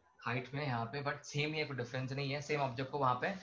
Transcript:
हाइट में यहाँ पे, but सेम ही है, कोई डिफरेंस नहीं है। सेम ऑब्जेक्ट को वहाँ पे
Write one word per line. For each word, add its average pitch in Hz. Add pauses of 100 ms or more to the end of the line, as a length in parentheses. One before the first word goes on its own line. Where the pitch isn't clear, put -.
(200)
हाइट 127
में 143
यहाँ 120
पे, 139
but 139
सेम 151
ही 156
है, 151
कोई 135
डिफरेंस 127
नहीं 135
है। 147
सेम 143
ऑब्जेक्ट 131
को 147
वहाँ 127
पे 180